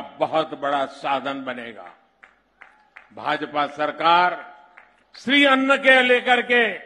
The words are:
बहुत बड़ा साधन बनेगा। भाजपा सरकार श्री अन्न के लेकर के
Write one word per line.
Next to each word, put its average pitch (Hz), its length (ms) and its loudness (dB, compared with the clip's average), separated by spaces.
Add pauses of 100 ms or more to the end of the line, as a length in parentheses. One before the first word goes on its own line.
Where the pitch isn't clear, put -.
(200)
बहुत 151 400 -4
बड़ा 139 260 -4
साधन 139 580 -8
बनेगा। 117 420 -14 (1300)
भाजपा 143 540 -6
सरकार 160 880 0 (600)
श्री 285 300 2
अन्न 269 320 2
के 262 240 6
लेकर 247 400 2
के 240 300 0 (140)